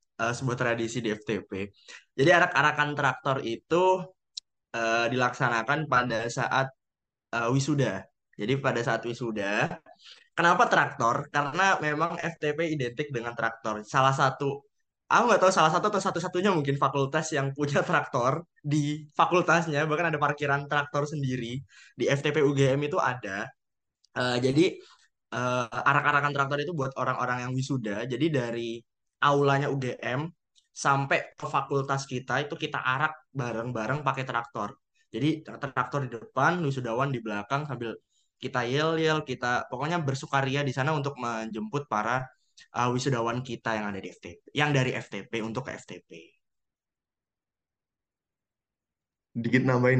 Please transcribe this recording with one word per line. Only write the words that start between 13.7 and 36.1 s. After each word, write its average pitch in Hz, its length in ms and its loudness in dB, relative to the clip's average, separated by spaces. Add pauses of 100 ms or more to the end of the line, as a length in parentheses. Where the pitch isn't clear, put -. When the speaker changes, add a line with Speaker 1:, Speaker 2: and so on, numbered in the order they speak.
Speaker 1:
Salah 135 320 4
satu, 139 480 0 (480)
aku 196 160 6
nggak 202 160 6
tahu 190 80 8
salah 165 240 4
satu 180 160 2
atau 202 80 0
satu-satunya 180 560 0
mungkin 139 240 0
fakultas 143 560 0
yang 135 160 0
punya 143 320 0
<laughs> - 60 -6
traktor 135 580 0 (160)
di 147 480 0
fakultasnya, 165 800 2
bahkan 160 180 0
ada 156 80 0
parkiran 147 560 0
traktor 143 320 0
sendiri 131 560 -4 (400)
di 120 80 2
F 139 160 2
T 151 80 2
P 156 80 2
U 143 160 4
G 135 220 4
M 147 100 0
itu 180 80 -2
ada. 110 480 -2 (720)
Eh, 123 240 0
jadi, 135 260 4 (680)
eh, 123 300 0 (260)
arak-arakan 143 440 4
traktor 139 280 0
itu 165 80 -6
buat 135 240 -4
orang-orang 123 480 -2
yang 127 80 -4
wisuda. 123 560 -4
Jadi 131 240 0
dari 117 380 -2 (580)
aulanya 143 400 4
U 139 160 -2
G 123 160 -4
M 135 320 -4 (400)
sampai 139 640 0
ke - 100 -14
fakultas 139 600 -2
kita 127 400 -4
itu 160 80 -8
kita 151 240 -6
arak 135 340 -2 (220)
bareng-bareng 120 720 -4
pakai 131 160 -2
traktor. 113 560 -6 (320)
Jadi 139 320 0
tra-, 117 160 -14
traktor 135 480 -4
di - 80 -6